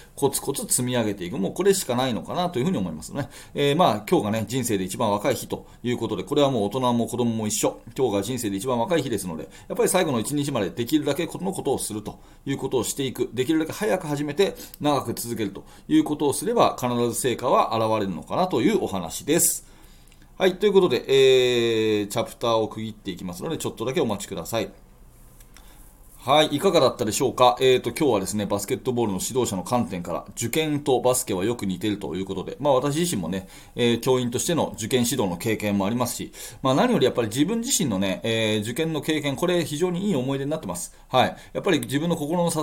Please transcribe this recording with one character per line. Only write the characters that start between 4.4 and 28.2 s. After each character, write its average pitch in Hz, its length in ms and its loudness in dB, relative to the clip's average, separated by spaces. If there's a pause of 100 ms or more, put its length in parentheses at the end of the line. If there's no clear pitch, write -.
人 127 160 -2
生 113 120 0
で 95 60 -2
一 90 140 -6
番 117 160 2
若 104 180 0
い 113 60 0
日 - 100 -10
と - 220 -8 (160)
い 120 80 2
う 117 60 0
こ 113 100 -4
と 107 80 -2
で、 90 80 -6
こ - 100 -6
れ 147 80 4
は 139 80 4
も 120 120 0
う - 20 2
大 101 60 -2
人 123 240 0
も 117 120 2
子 117 100 -6
供 117 160 0
も 110 140 -2
一 107 60 -2 (120)
緒。 - 160 -2 (160)
今 131 140 2
日 101 60 0
が 101 60 0
人 120 180 -4
生 110 100 -2
で 98 60 -2
一 98 100 -6
番 127 140 0
若 117 160 0
い 151 80 0
日 131 40 -6
で 110 100 -2
す 92 100 -6
の 82 80 -8
で、 73 120 -12 (200)
や 180 80 -6
っ - 0 -
ぱ 240 80 2
り 190 40 2
最 185 160 2
後 160 60 0
の 127 80 0
一 110 160 -4
日 147 160 -2
ま 123 120 0
で 87 80 0
で 117 140 -4
き 151 140 2
る 151 60 2
だ 147 100 0
け 165 140 -2
こ - 100 -12
の 190 140 -4
こ - 100 -8
と 135 120 0
を 107 40 -2
す - 160 -6
る 107 80 -6
と - 160 -12 (260)
い 139 100 -2
う - 20 -2
こ 131 120 -6
と 131 100 0
を 110 40 2
し - 120 -4
て 139 100 -4
い 127 80 -4
く。 - 200 -4
で 123 140 -2
き 156 60 2
る 160 80 4
だ 156 60 -2
け 160 60 -10
早 208 280 0
く 156 80 -8
始 147 160 -2
め 147 100 -6
て、 190 220 2 (240)
長 139 240 2
く 117 100 -4
続 117 220 -6
け 110 80 -2
る 98 60 -2
と 90 120 -14 (240)
い 151 100 2
う 156 60 6
こ 147 140 -2
と 147 100 0
を 135 60 2
す - 120 -4
れ 226 100 -2
ば、 165 220 4
必 123 160 -2 (160)
ず 113 60 -2
成 117 220 0
果 123 120 -4
は 165 300 2
現 110 220 2
れ 98 80 0
る 90 80 -6
の 71 80 -12
か - 100 -8
な 175 140 0
と 151 140 0
い 175 100 4
う 202 100 0
お 107 60 -2
話 87 360 -6
で 156 140 2
す。 - 260 0 (720)
は 185 80 2
い、 185 80 4
と 214 120 0
い - 20 6
う 196 40 4
こ 190 100 8
と 180 60 4
で、 - 200 2
え 123 960 6
ー、 - 20 -4
チ 101 100 -6
ャ 117 60 0
プ - 140 -6
タ - 100 -4
ー 117 60 2
を 113 160 2
区 - 80 -12
切 110 140 -8
っ 107 40 -16
て - 160 -10
い 87 60 -8
き 90 80 -12
ま 87 100 -8
す - 80 -10
の 160 80 -6
で、 160 80 -4
ち - 80 -6
ょ 110 40 -2
っ - 40 -14
と 117 100 -8
だ 127 80 -2
け 170 80 0
お 143 60 2
待 101 160 -2
ち - 60 -10
く 95 80 -8
だ 85 100 -8
さ 113 140 -2
い。 95 100 -4 (1500)
は 147 240 4
い、 147 100 0
い 139 60 -2
か 196 100 4
が 165 80 4
だ 135 100 6
っ - 80 0
た 120 80 -2
で 107 60 0
し - 120 -4
ょ 127 80 2
う - 20 -8
か？ 123 280 6
え 131 160 6
ー 123 40 2
と、 120 100 -4
今 147 200 2
日 113 40 4
は 101 60 2